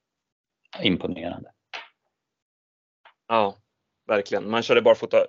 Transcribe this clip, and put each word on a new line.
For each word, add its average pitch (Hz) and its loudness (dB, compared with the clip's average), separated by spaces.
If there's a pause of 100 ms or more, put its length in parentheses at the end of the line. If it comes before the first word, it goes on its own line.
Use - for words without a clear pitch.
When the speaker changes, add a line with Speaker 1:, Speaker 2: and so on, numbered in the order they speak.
(800)
Speaker 1:
imponerande. 87 -6 (1800)
Speaker 2:
Ja, 107 2 (520)
verkligen. 101 -2
Man 117 -2
körde 120 4
barfota 110 4